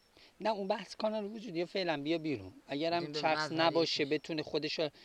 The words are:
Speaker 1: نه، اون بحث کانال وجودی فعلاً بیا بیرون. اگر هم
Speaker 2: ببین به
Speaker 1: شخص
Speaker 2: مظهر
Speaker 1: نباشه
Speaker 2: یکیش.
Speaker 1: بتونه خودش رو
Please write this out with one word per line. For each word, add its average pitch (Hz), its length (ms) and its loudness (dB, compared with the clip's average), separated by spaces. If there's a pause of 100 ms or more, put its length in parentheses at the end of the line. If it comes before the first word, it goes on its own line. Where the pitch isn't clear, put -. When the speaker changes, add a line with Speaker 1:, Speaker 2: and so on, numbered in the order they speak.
(400)
Speaker 1:
نه، 202 100 0
اون 196 180 -2
بحث 208 280 -2
کانال 214 280 -2
وجودی 202 400 -4
فعلاً 170 380 -2
بیا 160 160 2
بیرون. 123 340 -4 (140)
اگر 151 260 0
هم 170 80 2
Speaker 2:
ببین 151 120 -6
به 151 80 -4
Speaker 1:
شخص 156 320 2
Speaker 2:
مظهر 160 140 4
Speaker 1:
نباشه 165 360 4
Speaker 2:
یکیش. 143 100 0
Speaker 1:
بتونه 151 300 -2
خودش 151 360 -2
رو 156 120 0 (140)